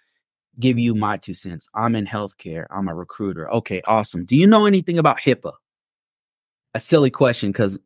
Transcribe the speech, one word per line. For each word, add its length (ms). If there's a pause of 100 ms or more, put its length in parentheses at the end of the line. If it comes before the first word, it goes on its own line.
(580)
give 200
you 160
my 240
two 160
cents. 400
I'm 200
in 120
healthcare. 640
I'm 180
a 60
recruiter. 580
Okay, 340
awesome. 380
Do 120
you 100
know 180
anything 340
about 200
hipaa? 340 (1200)
A 80
silly 300
question, 420
'cause 340